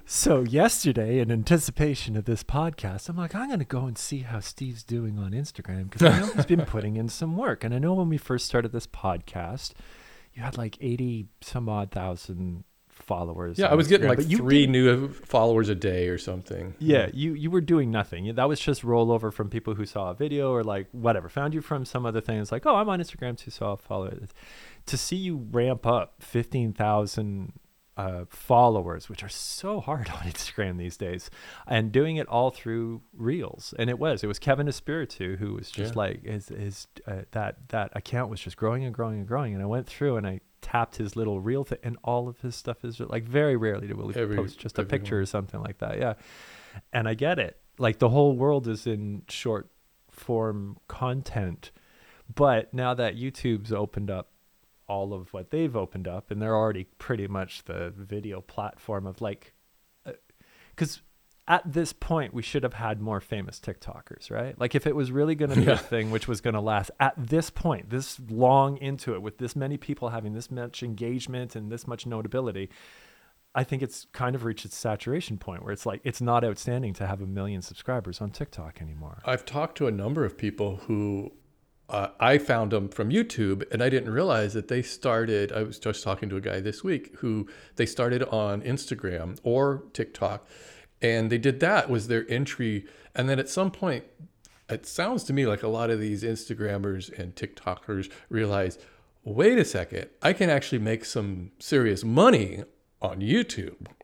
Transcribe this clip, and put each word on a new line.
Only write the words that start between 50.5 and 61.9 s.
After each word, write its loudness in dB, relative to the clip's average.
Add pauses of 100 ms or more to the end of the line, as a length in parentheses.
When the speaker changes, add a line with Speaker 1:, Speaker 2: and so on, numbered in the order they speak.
Speaker 1:
content. -4 (640)
But 4
now 0
that 0
YouTube's -2
opened -2
up -6 (580)
all -4
of -12
what -12
they've 0
opened -4
up, -8
and -2
they're 2
already 2 (140)
pretty -4
much -6
the -8
video -10
platform -8
of, -10
like, -8 (540)
uh, -12 (640)
'cause -4 (460)
at 4 (100)
this -2